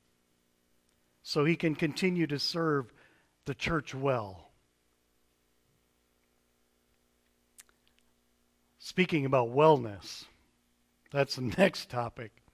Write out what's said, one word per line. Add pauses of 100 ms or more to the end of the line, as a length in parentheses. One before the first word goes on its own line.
(1200)
so
he
can
continue
to
serve (520)
the
church
well. (4000)
Speaking
about
wellness, (880)
that's
the
<laughs>
next
topic. (220)